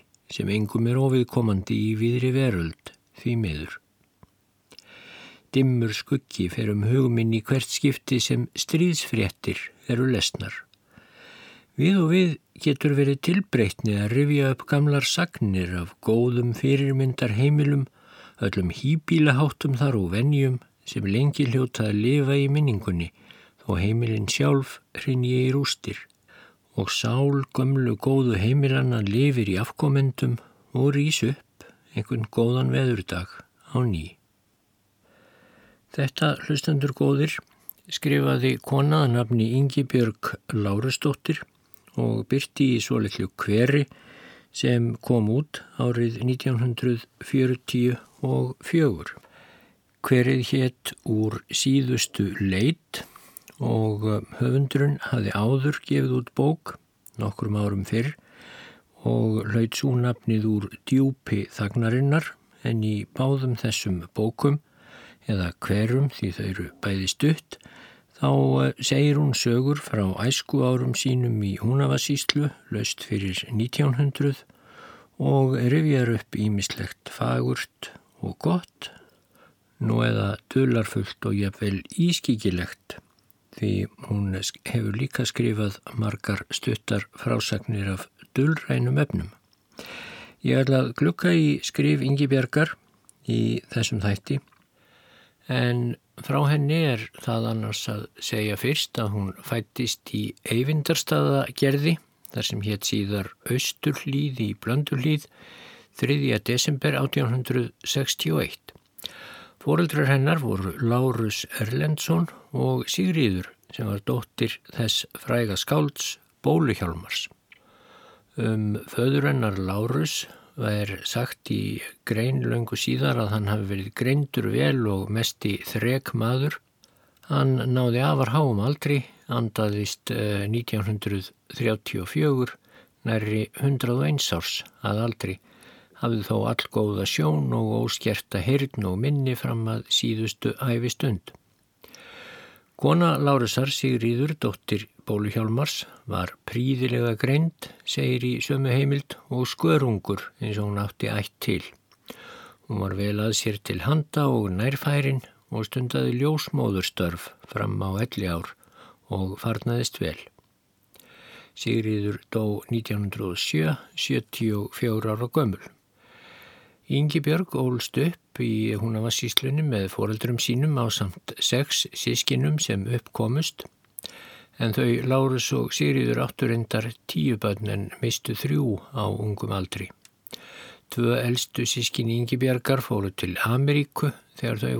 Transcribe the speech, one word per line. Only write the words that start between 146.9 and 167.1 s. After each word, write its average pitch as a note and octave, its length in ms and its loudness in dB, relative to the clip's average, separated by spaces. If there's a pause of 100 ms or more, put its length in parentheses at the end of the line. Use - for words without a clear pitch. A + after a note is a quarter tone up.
greind, D3 540 0 (180)
segir B2+ 400 0
í B2 40 0 (120)
sömu C3+ 300 0
heimild, C#3 420 0 (140)
og B2+ 180 -2
skörungur B2+ 800 0 (160)
eins G#2+ 160 -4
og G#2 140 -2
hún G2+ 100 -2
átti G#2 260 -4
ætt G#2 320 -4
til. F#2 220 -2 (1080)
Hún G#2 160 -4
var F#2+ 140 -4
vel G#2 260 -2
að G#2+ 160 0
sér G#2 240 -4
til G2 220 -6
handa D3 420 2
og A2+ 240 2
nærfærin C3+ 680 0 (260)
og A2 220 -6
stundaði B2+ 480 -2
ljósmóðurstörf A2+ 1120 -2 (180)
fram G#2 320 -4
á G2 240 -2
elliár F2+ 480 -4 (560)
og F#2+ 320 -4
farnaðist A#2+ 640 -4
vel. E2 140 -4 (1400)
Sigríður G#2+ 640 0 (160)
dó A2+ 80 0 (240)
nítján A2 380 -2
hundrað F#2+ 320 -6
og - 20 -4
sjö, D#3 380 0 (180)
sjötíu A2 680 -2
og - 100 -12
fjögurra A2 400 -2
ára A#2+ 160 -6
gömul. A#2 320 0 (1300)
Ingibjörg D3+ 640 0